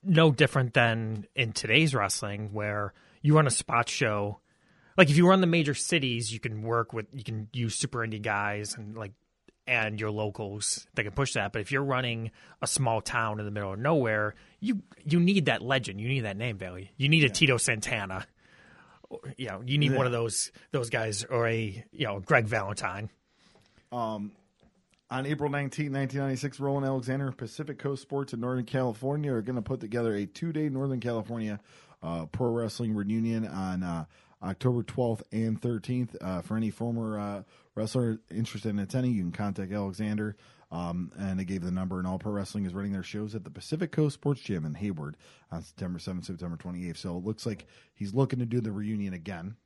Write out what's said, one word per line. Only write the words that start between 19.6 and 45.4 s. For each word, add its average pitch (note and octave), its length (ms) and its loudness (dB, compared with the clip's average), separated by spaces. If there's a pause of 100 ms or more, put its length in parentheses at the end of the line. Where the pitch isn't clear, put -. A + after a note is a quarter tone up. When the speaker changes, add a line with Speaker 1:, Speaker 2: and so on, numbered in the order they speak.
Speaker 1:
you C3+ 120 2
need D3 140 6
Speaker 2:
Yeah. C#3 60 4
Speaker 1:
one C3+ 80 6
of B2 60 2
those, A#2 400 0 (200)
those A#2+ 180 0
guys A2+ 340 -2
or A#2 240 2
a, A2 440 -2
you - 140 -4
know, G2+ 140 -2
Greg A#2 280 4
Valentine. G#2 640 -2 (840)
Speaker 2:
Um, A2 400 -4 (800)
on C3 140 -2
April C#3+ 240 0
nineteenth, C#3+ 420 -2
nineteen C3+ 280 0
ninety-six, C3+ 400 -2
Roland C#3 260 0
Alexander C3+ 420 0
and B2+ 100 -6
Pacific C#3 420 -8
Coast C#3 240 -4
Sports C#3 300 -4
in A2+ 60 -4
Northern B2 260 -2
California C3 680 0
are A2+ 80 0
gonna A#2+ 220 -4
put B2+ 160 -4
together A2+ 340 0
a G2+ 140 0
two-day D#3 420 -2
Northern C3 300 -2
California, A2+ 600 -2 (440)
uh, E2 240 -4
pro A#2+ 220 0
wrestling A#2 440 -2
reunion A2 540 0
on, F#2 340 -4
uh, E2+ 240 -4 (380)
October A#2 400 0
twelfth A#2 480 -2
and A2 280 0
thirteenth. A#2+ 640 -4
Uh, F#2 200 -4
for F#2 140 -4
any A2 140 0
former, A2+ 500 -4
uh, G2+ 240 -6 (300)
wrestler A2 460 0 (100)
interested A2 400 -4
in G#2 80 0
attending, B2 380 0
you F#2+ 80 0
can F2 80 -2
contact G2 420 -4
Alexander. G#2 640 -4 (360)
Um, F2 460 -4
and F#2+ 220 -2
they F#2+ 60 -4
gave F#2 180 -4
the F2+ 80 -2
number, F#2 260 -2
and F2+ 100 -2
All F#2 120 -2
Pro G#2 120 -4
Wrestling G2+ 340 -4
is F2+ 100 -4
running G2 160 -4
their G2 100 -2
shows G#2 320 -6
at A2 100 -8
the - 60 -12
Pacific - 420 -6
Coast D3+ 220 2
Sports C#3+ 280 -2
Gym F2+ 220 -2
in D#2 120 -4
Hayward D#2 420 -4 (340)